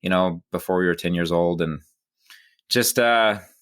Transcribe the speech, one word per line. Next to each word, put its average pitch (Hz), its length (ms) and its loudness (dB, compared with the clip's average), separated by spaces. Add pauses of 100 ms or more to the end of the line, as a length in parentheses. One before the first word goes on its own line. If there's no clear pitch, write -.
you 90 80 -4
know, 92 400 0
before 92 280 -4
we 90 80 2
were 87 80 2
ten 87 200 -4
years 85 180 -2
old, 87 280 0
and 80 200 -4 (880)
just, - 300 0
uh 117 400 4 (240)